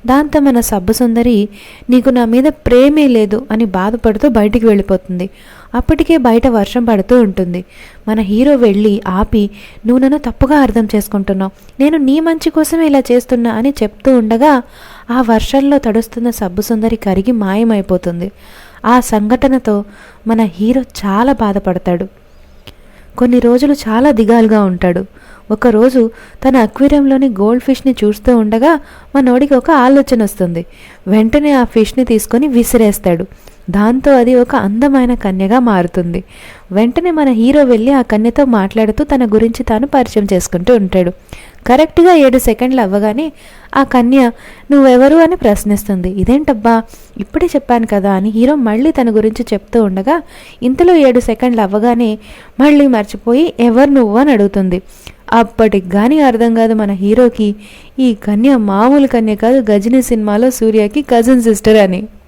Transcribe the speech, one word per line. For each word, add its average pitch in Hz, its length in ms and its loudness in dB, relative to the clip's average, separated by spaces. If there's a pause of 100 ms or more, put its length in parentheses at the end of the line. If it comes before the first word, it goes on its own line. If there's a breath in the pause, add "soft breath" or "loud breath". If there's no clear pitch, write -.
దాంతో 294 320 0
మన 269 200 2
సబ్బు 208 320 -4
సుందరి, 233 560 0 (420 loud breath)
"నీకు 254 200 2
నా 247 140 0
మీద 240 200 0
ప్రేమే 285 600 2
లేదు" 220 440 0
అని 220 140 -2
బాధపడుతూ 208 640 -2
బయటికి 220 380 0
వెళ్ళిపోతుంది. 190 640 -2 (440 loud breath)
అప్పటికే 311 420 0
బయట 240 300 0
వర్షం 233 380 -2
పడుతూ 226 360 2
ఉంటుంది. 180 440 -4 (440 loud breath)
మన 220 120 -2
హీరో 220 340 0
వెళ్ళి 214 520 0
ఆపి, 208 440 -2 (360 loud breath)
"నువ్వు 254 180 2
నన్ను 277 140 0
తప్పుగా 285 400 -2
అర్థం 226 380 0
చేసుకుంటున్నావు, 196 540 -4 (320 soft breath)
నేను 302 140 2
నీ 285 240 0
మంచి 320 300 -2
కోసమే 320 360 0
ఇలా 277 160 2 (100)
చేస్తున్నా" 240 380 0
అని 233 320 -2
చెప్తూ 247 360 0
ఉండగా 240 440 0 (480 loud breath)
ఆ 247 200 -2
వర్షంలో 277 480 0
తడుస్తున్న 226 520 -4
సబ్బు 196 320 -6
సుందరి 226 340 -2
కరిగి 196 360 -2
మాయమైపోతుంది. 196 1000 -2 (540 loud breath)
ఆ 240 160 2
సంఘటనతో 226 840 -2 (420 loud breath)
మన 226 160 -2
హీరో 214 400 -2
చాలా 214 500 -4
బాధపడతాడు. 190 920 -6 (920 soft breath)
కొన్ని 247 200 2
రోజులు 247 340 2
చాలా 254 380 0
దిగాలుగా 220 540 2
ఉంటాడు. 180 400 -2 (460 soft breath)
ఒకరోజు 233 600 2 (380 loud breath)
తన 262 80 2
అక్వేరియంలోని 269 720 2
గోల్డ్ 214 340 -2
ఫిష్ని 262 320 -2 (100)
చూస్తూ 214 320 0
ఉండగా 226 440 0 (360 loud breath)
మనోడికి 269 380 2
ఒక 254 160 0
ఆలోచన 269 520 2
వస్తుంది. 175 440 -4 (400 loud breath)
వెంటనే 226 460 2
ఆ 254 120 2
ఫిష్ని 226 400 -2
తీసుకొని 233 440 -2
విసిరేస్తాడు. 214 800 0 (440 soft breath)
దాంతో 247 460 2
అది 247 180 2
ఒక 247 220 0
అందమైన 247 580 0
కన్యగా 190 440 -2
మారుతుంది. 180 640 -2 (480 loud breath)
వెంటనే 240 380 0
మన 302 180 0
హీరో 254 340 2
వెళ్ళి 247 300 2
ఆ 269 100 2
కన్యతో 233 420 0
మాట్లాడుతూ 220 600 -2
తన 254 220 -2
గురించి 226 360 0
తాను 233 240 -2
పరిచయం 247 460 -2
చేసుకుంటూ 180 440 0
ఉంటాడు. 185 340 0 (560 loud breath)
కరెక్ట్గా 320 480 4
ఏడు 262 240 4
సెకండ్లు 247 420 -2
అవ్వగానే 214 520 -2 (440 loud breath)
ఆ 269 80 2
కన్య, 254 460 2 (400 loud breath)
"నువ్వెవరు?" 269 460 4
అని 330 200 4
ప్రశ్నిస్తుంది. 202 720 -2
"ఇదేంటబ్బా, 226 720 0 (360 loud breath)
ఇప్పుడే 311 280 -4
చెప్పాను 240 460 -2
కదా" 202 200 0
అని 190 160 -2
హీరో 233 260 0
మళ్ళీ 247 360 0
తన 240 200 -2
గురించి 220 420 -2
చెప్తూ 220 300 -2
ఉండగా, 208 400 -2 (400 loud breath)
ఇంతలో 339 320 2
ఏడు 254 260 4
సెకండ్లు 233 400 -2
అవ్వగానే 214 580 -2 (420 loud breath)
మళ్ళీ 285 260 4
మర్చిపోయి, 233 720 -2
"ఎవరు 240 300 2
నువ్వు?" 233 280 2
అని 294 120 2
అడుగుతుంది. 196 520 0 (500 loud breath)
అప్పటికి 214 640 0
గానీ 254 220 2
అర్థం 233 360 2
కాదు 226 200 0
మన 214 160 -2
హీరోకి, 208 640 0 (440 loud breath)
ఈ 254 160 0
కన్య 220 420 0
మామూలు 233 500 2
కన్య 220 300 -2
కాదు, 226 360 0
గజనీ 233 300 0
సినిమాలో 220 480 -2
సూర్యకి 220 520 -2
కజిన్ 240 400 2
సిస్టర్ 220 340 2
అని. 196 300 0 (220)